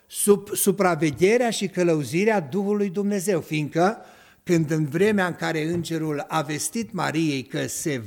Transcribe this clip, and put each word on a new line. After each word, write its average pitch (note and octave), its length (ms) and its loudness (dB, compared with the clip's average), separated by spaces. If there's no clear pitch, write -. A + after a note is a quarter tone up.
sub G3+ 460 2
supravegherea F#3 960 2
și G3+ 180 -4
călăuzirea F3 720 2
Duhului G3+ 500 -2
Dumnezeu, G3 520 0
fiindcă D#3+ 560 0
când E3 280 2
în D#3 140 0
vremea F#3+ 400 2
în E3 100 -2
care D#3+ 280 -2
îngerul D#3+ 640 -4
a D#3+ 140 0
vestit D3+ 500 -4
Mariei D3 520 -2
că C#3 240 -4
se C3+ 400 -4